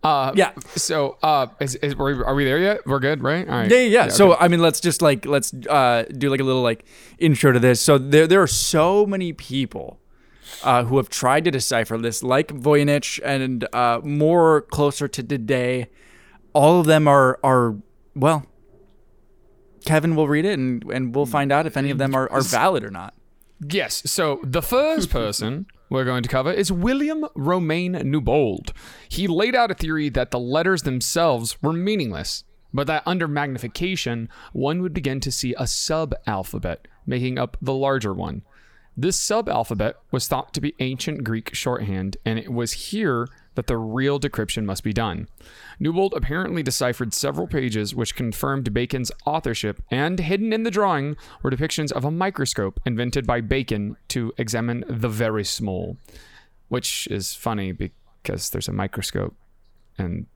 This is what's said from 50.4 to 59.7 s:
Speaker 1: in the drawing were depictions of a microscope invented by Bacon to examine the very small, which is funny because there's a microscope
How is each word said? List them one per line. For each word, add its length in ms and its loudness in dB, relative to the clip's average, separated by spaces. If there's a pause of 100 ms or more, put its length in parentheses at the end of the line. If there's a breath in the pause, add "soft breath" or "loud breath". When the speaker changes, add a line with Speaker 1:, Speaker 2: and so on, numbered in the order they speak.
Speaker 1:
in 100 -2
the 80 -2
drawing 460 0 (260 loud breath)
were 80 0
depictions 420 -2
of 120 -4
a 60 0
microscope 760 -4
invented 400 -2
by 140 0
Bacon 560 -4 (120)
to 300 -4
examine 500 -4
the 200 -4
very 360 -2
small, 520 -6 (720 soft breath)
which 400 -6
is 260 -8
funny 380 -6
because 800 -10
there's 180 -8
a 40 -6
microscope 600 -6 (640)